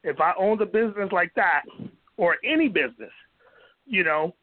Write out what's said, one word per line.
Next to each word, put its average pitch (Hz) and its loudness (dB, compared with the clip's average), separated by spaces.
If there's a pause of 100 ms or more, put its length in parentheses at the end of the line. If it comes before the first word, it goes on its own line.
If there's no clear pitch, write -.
if 147 -4
I 165 2
owned 214 2
a 214 2
business 208 -2
like 175 0
that, 170 2 (560)
or 170 2
any 311 2
business, 131 -4 (760)
you 202 0
know 160 0